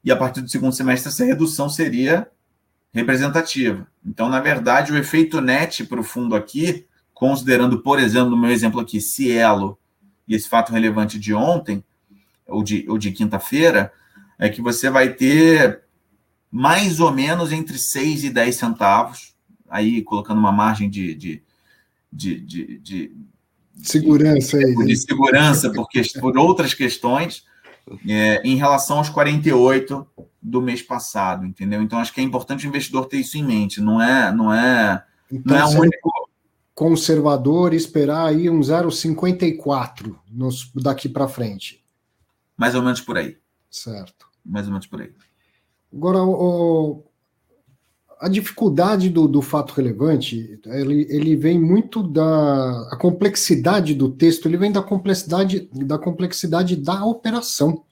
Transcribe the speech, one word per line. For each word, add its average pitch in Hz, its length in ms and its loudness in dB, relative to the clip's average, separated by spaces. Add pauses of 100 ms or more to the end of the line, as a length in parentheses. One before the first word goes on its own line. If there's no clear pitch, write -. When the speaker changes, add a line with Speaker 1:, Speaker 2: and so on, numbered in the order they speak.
Speaker 1:
e 127 80 -2
a 127 60 6
partir 131 240 -4
do 123 80 -10
segundo 127 240 -2
semestre 131 380 -2
essa 247 140 -2
redução 156 440 0
seria 147 580 0 (640)
representativa. 127 960 -2 (180)
Então, 113 240 -4
na 131 120 0
verdade, 143 520 0
o 147 40 -2
efeito 156 460 0
net 131 420 -2
pro 113 180 -8
fundo 123 320 -4
aqui, 156 520 -4 (260)
considerando, 127 680 0
por 139 160 2
exemplo, 123 320 2
no 117 60 2
meu 120 140 2
exemplo 117 300 0
aqui, 110 180 -6
Cielo, 110 800 0 (480)
e 110 80 -2
esse 107 140 -4
fato 117 240 0
relevante 107 460 0
de 104 160 -2
ontem, 110 500 -2 (640)
ou 104 160 -4
de, 101 260 -4
ou 113 80 -2
de 104 160 -4
quinta-feira, 107 800 0 (460)
é 107 100 0
que 117 140 -4
você 120 260 -2
vai 131 240 2
ter 151 680 4 (680)
mais 160 480 0
ou 160 140 4
menos 147 400 -2
entre 160 260 -6
seis 139 460 -4
e 135 60 -4
dez 120 260 0
centavos, 110 800 0 (340)
aí 110 320 0
colocando 107 380 -4
uma 104 120 4
margem 104 380 0
de, 95 260 -6
de, 76 280 -12 (680)
de, 80 300 -8
de, - 380 -12
de 82 380 -12 (680)
Speaker 2:
Segurança 151 720 4
aí, 131 180 4
Speaker 1:
de 117 100 2
Speaker 2:
né? - 100 4
Speaker 1:
segurança, 139 760 2
por 110 180 -6
ques-, 120 260 -2
por 127 240 0
outras 165 340 4
questões, 131 720 -4 (640)
é, 107 380 2
em 131 100 2
relação 143 420 2
aos 151 100 0
quarenta 147 400 2
e 147 40 4
oito 131 540 2 (340)
do 123 220 -4
mês 120 180 -4
passado, 95 640 -6
entendeu? 101 380 -4
Então, 110 160 -4
acho 117 140 -6
que 131 80 -8
é 131 40 0
importante 131 420 -6
o - 20 -6
investidor 135 380 -4
ter 139 120 -4
isso 131 180 -6
em 151 60 -4
mente, 107 380 -2
não 107 200 2
é, 120 320 2
não 110 200 2
é, 113 520 2 (260)
Speaker 2:
Então, 131 260 2
Speaker 1:
não 143 60 6
é - 20 4
o 151 40 2
Speaker 2:
ser 151 120 4
Speaker 1:
único - 500 0 (440)
Speaker 2:
conservador 156 960 2
e 160 40 2
esperar 160 500 0
aí 160 220 2
um 160 140 2
zero 160 280 2
cinquenta 180 540 -2
e 160 80 2
quatro 131 640 -6 (120)
nos, 127 440 -6
daqui 135 340 -4
pra 139 200 -2
frente. 107 540 -10 (760)
Speaker 1:
Mais 123 180 0
ou 123 80 0
menos 123 180 -2
por 113 180 -6
aí. - 180 -8 (340)
Speaker 2:
Certo. - 580 -16 (160)
Speaker 1:
Mais 101 220 -8
ou 101 60 -6
menos - 140 -8
por - 160 -14
aí. - 100 -18 (800)
Speaker 2:
Agora, 180 300 0
o, 185 100 2
o, 170 720 0 (1120)
a 180 100 -4
dificuldade 190 840 2
do, 160 180 4
do 139 140 2
fato 143 320 -4
relevante, 117 920 -2
ele, 139 440 -2
ele 151 260 2
vem 165 240 2
muito 208 420 0
da, 143 880 0
a - 60 -8
complexidade 180 1000 2
do 131 160 2
texto, 165 360 2
ele 165 100 2
vem 202 160 2
da 196 100 0
complexidade, 190 880 -2
da 139 260 -4
complexidade 175 800 -2
da 175 280 -4
operação 233 880 -2